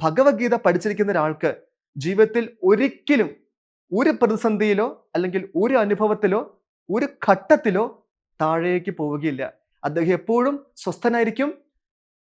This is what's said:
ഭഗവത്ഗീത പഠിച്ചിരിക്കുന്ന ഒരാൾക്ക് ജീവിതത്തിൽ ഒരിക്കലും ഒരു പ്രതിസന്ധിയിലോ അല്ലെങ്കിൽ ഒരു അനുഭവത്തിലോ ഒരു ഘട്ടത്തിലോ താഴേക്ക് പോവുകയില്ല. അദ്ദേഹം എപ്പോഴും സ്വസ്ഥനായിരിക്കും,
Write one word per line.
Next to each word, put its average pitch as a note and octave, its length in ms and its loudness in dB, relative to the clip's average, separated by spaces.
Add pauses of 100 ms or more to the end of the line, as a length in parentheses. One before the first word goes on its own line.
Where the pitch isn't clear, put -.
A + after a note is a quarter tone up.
ഭഗവത്ഗീത A#3 520 2 (100)
പഠിച്ചിരിക്കുന്ന G3 500 -2
ഒരാൾക്ക് D#3 360 -2 (520)
ജീവിതത്തിൽ G#3+ 400 2 (260)
ഒരിക്കലും A3+ 600 2 (680)
ഒരു C#4+ 200 2
പ്രതിസന്ധിയിലോ G#3+ 680 0 (280)
അല്ലെങ്കിൽ F3+ 260 -2 (200)
ഒരു B3+ 220 0
അനുഭവത്തിലോ G#3 560 0 (560)
ഒരു C4 120 0 (200)
ഘട്ടത്തിലോ G3+ 560 2 (580)
താഴേക്ക് E3+ 580 -2
പോവുകയില്ല. D3 440 -4 (440)
അദ്ദേഹം E3 320 0
എപ്പോഴും A#3+ 360 0 (280)
സ്വസ്ഥനായിരിക്കും, A#3 680 -2 (720)